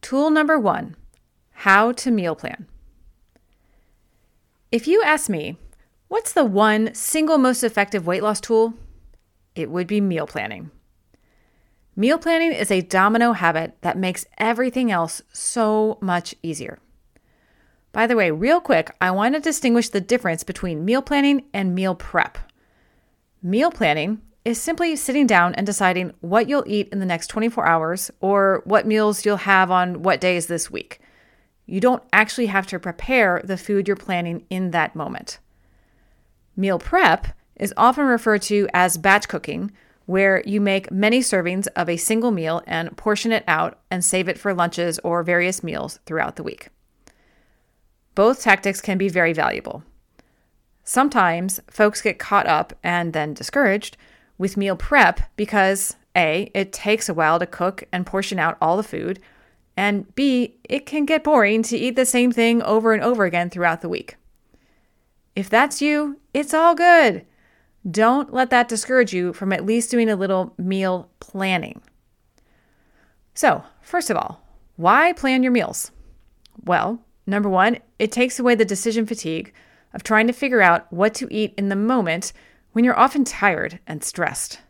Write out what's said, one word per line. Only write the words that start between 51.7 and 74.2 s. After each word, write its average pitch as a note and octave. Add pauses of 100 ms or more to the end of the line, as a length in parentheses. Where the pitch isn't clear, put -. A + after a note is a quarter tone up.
get G3+
caught -
up D#3 (100)
and F3
then D3+
discouraged G#3+ (420)
with F#3+
meal G3
prep A3+ (160)
because, G3 (180)
A, F3
it G3
takes -
a F3+
while D#3+
to F3+
cook F3+
and F3+
portion F#3+
out D#3+
all E3
the G#3
food, F#3+ (600)
and G3+
B, B3+
it C#4+
can D4
get D4+
boring A3+
to A3+
eat B3
the C4
same B3
thing A#3
over A3
and G#3+
over A3+
again F3
throughout F3
the F3
week. - (1200)
If G3
that's C4+
you, D4 (140)
it's C#4+
all E4
good. E4 (680)
Don't A#3
let B3+
that A#3+
discourage A#3
you F3+
from G3
at F3+
least A3+
doing A#3
a G#3
little F#3+
meal F#3
planning. F#3+ (1500)
So, - (160)
first -
of G3
all, - (300)